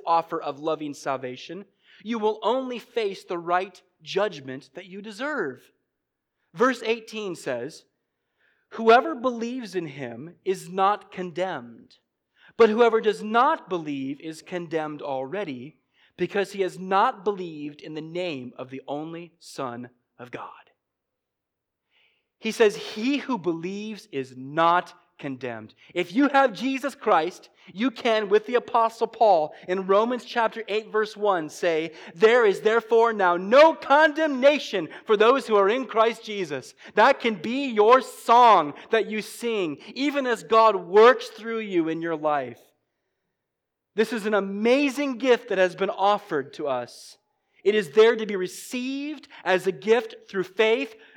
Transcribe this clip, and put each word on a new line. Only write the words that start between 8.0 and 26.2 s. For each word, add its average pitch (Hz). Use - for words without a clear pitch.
"Whoever 247
believes 233
in 170
Him 139
is 175
not 196
condemned, 170
but 226
whoever 226
does 196
not 240
believe 143
is 160
condemned 156
already, 139
because 185
he 196
has 170
not 196
believed 160
in 156
the 156
name 160
of 123
the 131
only 165
Son 123
of 123
God." -
He 220
says, 208
"He 240
who 240
believes 185
is 127
not 165
condemned." 123
If 175
you 269